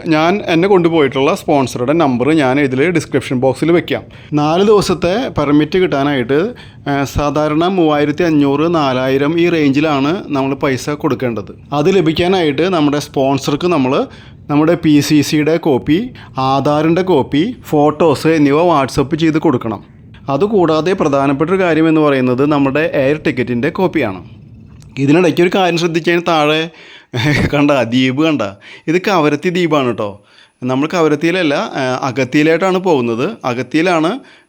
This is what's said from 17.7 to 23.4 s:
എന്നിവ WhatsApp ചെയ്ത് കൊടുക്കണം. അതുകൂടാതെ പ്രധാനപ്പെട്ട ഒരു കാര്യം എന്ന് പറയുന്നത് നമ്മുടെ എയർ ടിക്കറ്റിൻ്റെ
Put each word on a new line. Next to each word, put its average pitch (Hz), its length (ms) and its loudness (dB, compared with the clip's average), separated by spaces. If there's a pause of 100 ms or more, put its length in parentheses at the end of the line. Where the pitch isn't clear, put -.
എന്നിവ 156 360 4
WhatsApp 156 520 0
ചെയ്ത് 156 220 0
കൊടുക്കണം. 123 460 -2 (460)
അതുകൂടാതെ 170 640 0
പ്രധാനപ്പെട്ട 147 580 0
ഒരു 190 80 0
കാര്യം 160 300 2
എന്ന് 156 120 2
പറയുന്നത് 131 440 2
നമ്മുടെ 147 480 0
എയർ 147 240 0
ടിക്കറ്റിൻ്റെ 123 520 -4